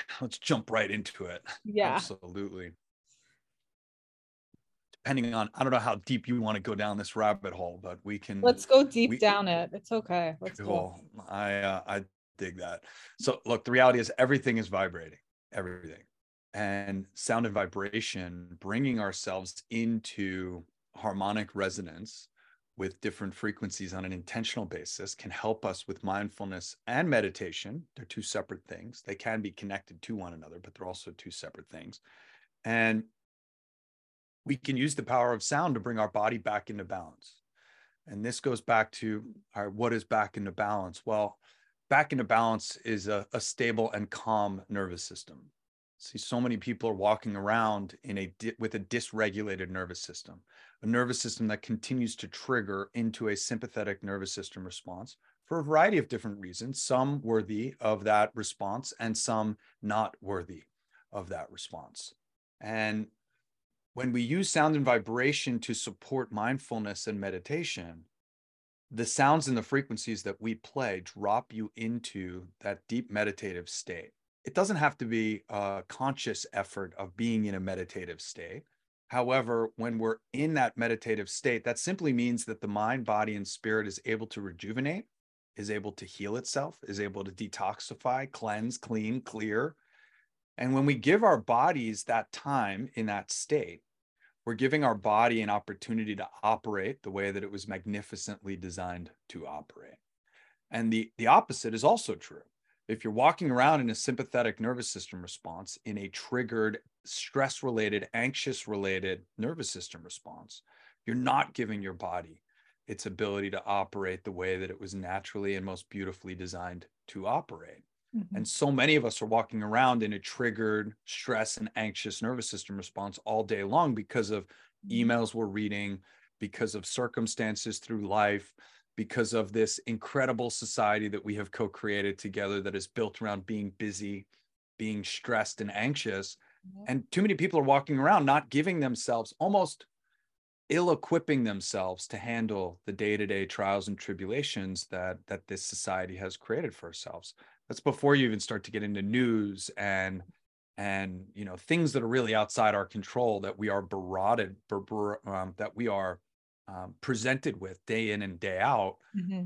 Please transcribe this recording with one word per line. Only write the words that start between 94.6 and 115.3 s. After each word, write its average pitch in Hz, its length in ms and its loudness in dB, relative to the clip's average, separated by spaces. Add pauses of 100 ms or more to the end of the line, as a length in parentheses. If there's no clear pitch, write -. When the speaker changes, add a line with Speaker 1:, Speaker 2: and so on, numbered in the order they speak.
Speaker 1:
our 117 140 4
body 110 440 6
an 104 100 0
opportunity 104 640 -2
to 98 120 -6 (140)
operate 110 600 0
the 98 100 -8
way 98 180 0
that 98 140 -4
it 98 80 -10
was 95 160 -10
magnificently 101 880 -8
designed 90 540 -8 (180)
to 82 180 -12
operate. 76 520 -14 (720)
And 113 220 2
the, 110 240 2
the 113 120 4
opposite 123 460 6
is 113 100 0
also - 320 4
true. - 260 -18 (460)
If 110 160 -4
you're 107 80 -2
walking 147 380 4
around 135 300 6
in 117 100 0
a 107 40 -4
sympathetic 120 640 0
nervous 120 300 -2
system 92 340 -10
response, 87 600 -12
in 107 140 -6
a 98 100 -6
triggered, 113 720 0 (260)
stress-related, 113 1080 0
anxious-related 98 1120 -2 (160)
nervous 143 320 -4
system 90 320 -12
response, - 600 -18 (440)
you're 117 100 -2
not 127 380 2
giving 107 260 -2
your 95 140 -6
body 87 480 -8 (460)
its 107 180 -8
ability 101 440 -2
to 95 140 -4
operate 98 600 -2
the 98 80 -6
way 92 240 0
that 92 140 -4
it 92 100 -10
was 95 140 -10
naturally 98 600 -4